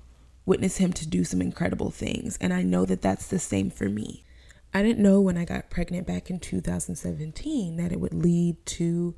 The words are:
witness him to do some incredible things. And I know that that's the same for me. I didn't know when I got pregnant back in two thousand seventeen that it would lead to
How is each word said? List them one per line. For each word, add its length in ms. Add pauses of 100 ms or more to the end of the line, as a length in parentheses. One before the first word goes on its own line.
(440)
witness 340
him 140
to 140
do 180
some 160
incredible 500
things. 500
And 120
I 100
know 220
that 160
that's 280
the 100
same 320
for 180
me. 360 (500)
I 80
didn't 200
know 180
when 180
I 60
got 260
pregnant 360
back 220
in 120
two 200
thousand 360
seventeen 800
that 160
it 80
would 120
lead 440 (100)
to 520